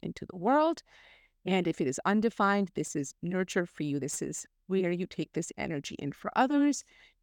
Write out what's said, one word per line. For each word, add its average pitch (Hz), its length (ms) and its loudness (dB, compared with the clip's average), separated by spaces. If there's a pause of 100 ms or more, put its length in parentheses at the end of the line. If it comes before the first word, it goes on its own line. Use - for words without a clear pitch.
into - 240 -8
the - 100 -12
world. 285 460 2 (640)
And 180 220 2
if 160 120 0
it 160 60 0
is 127 180 0
undefined, 202 720 2
this - 220 -4
is 143 260 -4
nurture 185 440 0
for - 180 -8
you. 143 160 -2
This 135 200 -4
is - 240 -6 (220)
where 185 240 0
you 180 160 -2
take - 260 -8
this - 240 -6
energy - 440 -6
in 139 100 -4
for - 240 -8
others. 285 480 2 (400)